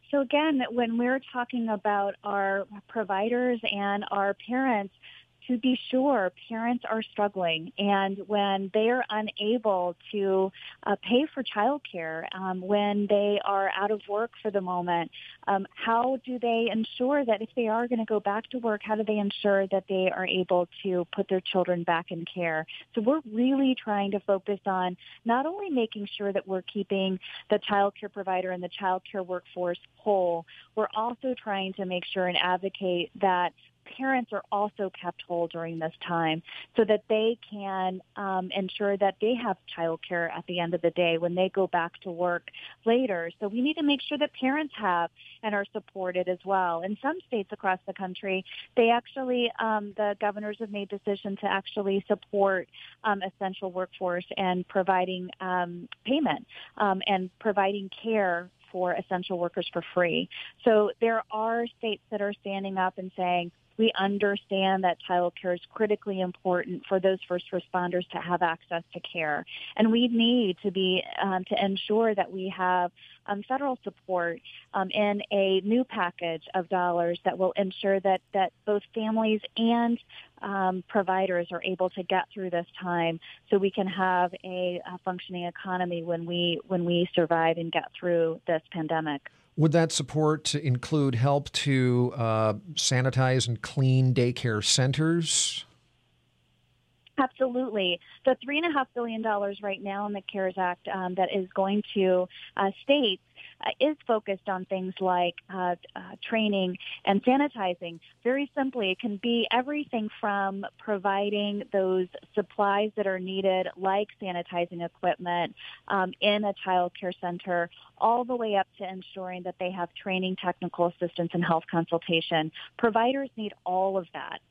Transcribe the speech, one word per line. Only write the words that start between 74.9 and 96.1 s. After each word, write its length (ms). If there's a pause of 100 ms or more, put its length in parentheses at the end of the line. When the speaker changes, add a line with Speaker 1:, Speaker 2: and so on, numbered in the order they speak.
Speaker 1:
in 420
a 300
new 200
package 720
of 140
dollars 560
that 120
will 160
ensure 460
that, 220 (120)
that 200 (120)
both 200 (100)
families 460 (160)
and, 420 (420)
um, 460
providers 640
are 140
able 260
to 140
get 280
through 180
this 180 (120)
time 380 (320)
so 80
we 140
can 160
have 440 (120)
a, 420
a 120
functioning 480
economy 580
when 220
we, 420
when 160
we 280
survive 460
and 140
get 260
through 480
this 240
pandemic. 600 (240)
Speaker 2:
Would 140
that 220
support 640
include 580
help 380
to, 640
uh, 380 (200)
sanitize 720
and 160
clean 500
daycare 520
centers? 1000 (1500)